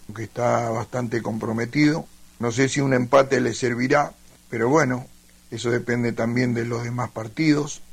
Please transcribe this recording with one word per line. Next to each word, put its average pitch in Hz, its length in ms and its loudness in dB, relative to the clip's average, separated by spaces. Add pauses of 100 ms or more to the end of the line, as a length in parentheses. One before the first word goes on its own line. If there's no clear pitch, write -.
aunque 107 160 -10
está 117 460 0
bastante 113 520 -4
comprometido. 117 840 0 (340)
No 117 120 -2
sé 131 160 2
si 143 140 -2
un 135 120 2
empate 127 460 4
le 120 140 0
servirá, 131 600 0 (360)
pero 117 180 0
bueno, 127 400 2 (420)
eso 117 220 -4
depende 120 400 0
también 120 420 0
de 117 120 -2
los 120 180 -6
demás 120 280 -6
partidos. 147 680 -2 (120)